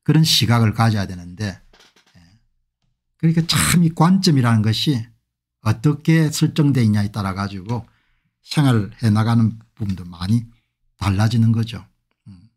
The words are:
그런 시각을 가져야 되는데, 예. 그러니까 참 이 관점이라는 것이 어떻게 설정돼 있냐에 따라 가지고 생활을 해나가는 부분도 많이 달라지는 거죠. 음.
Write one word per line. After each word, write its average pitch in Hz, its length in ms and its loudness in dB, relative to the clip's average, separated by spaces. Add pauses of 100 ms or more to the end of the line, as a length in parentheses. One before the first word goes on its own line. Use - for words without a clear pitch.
그런 156 220 2
시각을 117 500 2
가져야 110 320 0
되는데, 90 560 -12 (540)
예. 90 60 -20 (960)
그러니까 165 280 0
참 160 380 2
이 160 100 0
관점이라는 143 680 2
것이 113 420 -2 (560)
어떻게 151 720 0
설정돼 143 520 0
있냐에 104 280 0
따라 98 240 -6
가지고 98 500 -8 (560)
생활을 120 500 0 (120)
해나가는 113 560 2 (160)
부분도 92 300 -8
많이 95 420 -4 (500)
달라지는 110 540 0
거죠. 113 340 -4 (400)
음. 95 320 -20